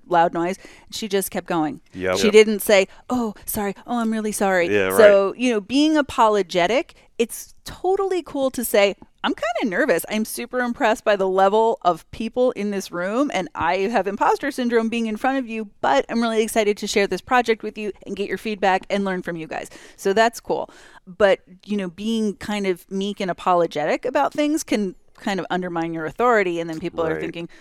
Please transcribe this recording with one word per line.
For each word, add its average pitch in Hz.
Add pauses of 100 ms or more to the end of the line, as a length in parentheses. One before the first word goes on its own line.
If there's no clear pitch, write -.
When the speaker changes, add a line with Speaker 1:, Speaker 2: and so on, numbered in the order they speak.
Speaker 1:
loud 170
noise. 175 (360)
She 220
just 196
kept 180
going. 156 (140)
Speaker 2:
Yep. 92
Speaker 1:
She -
Speaker 3:
Yep. 208
Speaker 1:
didn't 214
say, 196 (240)
"Oh, 233 (100)
sorry. 202 (140)
Oh, 240
I'm 226
really 214
sorry." 185
Speaker 3:
Yeah, 190
right. 190
Speaker 1:
So, 202
you 247
know, 214
being 294
apologetic, 214 (240)
it's - (100)
totally 381
cool 269
to 240
say, 202 (260)
"I'm 214
kinda 640
nervous. 214
I'm 220
super 240
impressed 240
by 208
the 190
level 196
of 170
people 247
in 208
this 190
room, 202
and 180
I 170
have 226
imposter 294
syndrome 233
being 233
in 214
front 262
of 240
you, 220 (100)
but -
I'm 233
really 226
excited 214
to 208
share 202
this 185
project 233
with 214
you 208 (120)
and 196
get 196
your -
feedback 190
and 196
learn 185
from 170
you 156
guys." - (260)
So 196
that's 226
cool. - (380)
But, 190 (240)
you 202
know, 190
being 208
kind 208
of 180
meek 196
and 185
apologetic 175
about 269
things 302
can 208 (220)
kind 196
of 160
undermine 170
your 165
authority, 196
and 170
then 160
people 170
are 160
Speaker 3:
Right. 156
Speaker 1:
thinking, 165 (120)